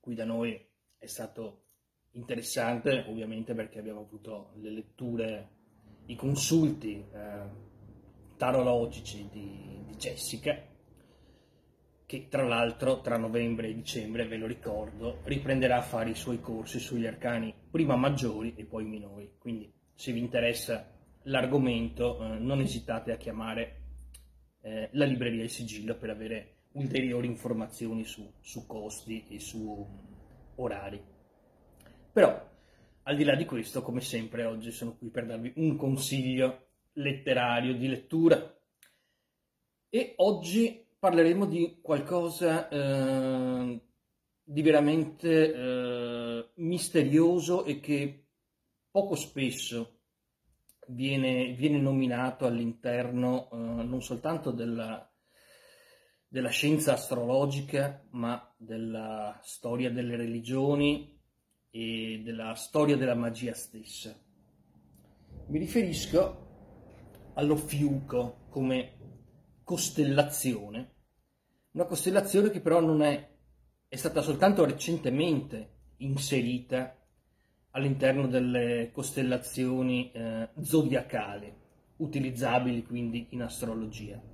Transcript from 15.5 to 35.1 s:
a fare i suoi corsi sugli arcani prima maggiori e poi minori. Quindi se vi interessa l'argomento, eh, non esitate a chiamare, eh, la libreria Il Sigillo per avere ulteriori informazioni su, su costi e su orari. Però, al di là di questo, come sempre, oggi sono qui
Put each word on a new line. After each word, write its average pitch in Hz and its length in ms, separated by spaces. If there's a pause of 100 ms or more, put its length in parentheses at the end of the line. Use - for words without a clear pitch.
a 120 40
fare 113 280
i 110 40
suoi 117 260
corsi 113 380
sugli 117 260
arcani 113 480 (160)
prima 143 280
maggiori 123 580
e 113 100
poi 110 200
minori. 101 520
Quindi 110 340 (220)
se - 200
vi 117 80
interessa 117 680 (360)
l'argomento, 123 1000
eh, 110 160
non 135 220
esitate 117 500
a 113 60
chiamare, 110 680 (800)
eh, 110 320
la 143 120
libreria 120 380
Il 113 80
Sigillo 110 460
per 113 140
avere 110 440 (200)
ulteriori 127 520
informazioni 113 760
su, 104 360
su - 260
costi 110 640
e 104 120
su 104 440 (680)
orari. 101 480 (1120)
Però, - 360 (540)
al 143 140
di 147 80
là 139 100
di 120 100
questo, 123 380
come 123 180
sempre, 117 440
oggi 113 260
sono 113 260
qui 117 140